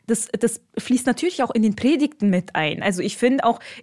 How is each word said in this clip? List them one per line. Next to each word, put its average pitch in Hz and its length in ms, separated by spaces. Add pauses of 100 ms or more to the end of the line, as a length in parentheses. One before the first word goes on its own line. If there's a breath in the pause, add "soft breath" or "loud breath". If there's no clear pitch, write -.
das, - 300
das 233 260 (160)
fließt - 280
natürlich 285 380
auch 233 80
in 226 100
den 214 140
Predigten 285 540
mit 180 260
ein. 156 260
Also 180 200
ich 202 140
find 254 280
auch 233 160 (220 loud breath)